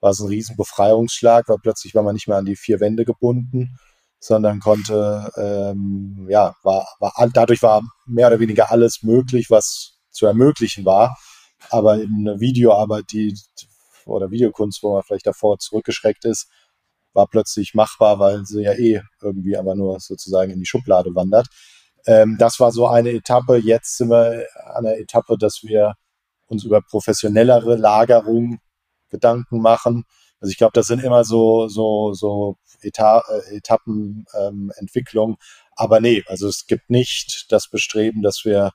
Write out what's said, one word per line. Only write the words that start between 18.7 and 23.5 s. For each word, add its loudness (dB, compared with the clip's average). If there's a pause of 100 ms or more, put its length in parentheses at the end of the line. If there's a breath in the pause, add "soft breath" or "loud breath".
eh 0 (220)
irgendwie -6
aber -4
nur -4
sozusagen -4
in -10
die -8
Schublade 0
wandert. 2 (600 soft breath)
Ähm, 6
das 2
war 4
so 2
eine 2
Etappe. 0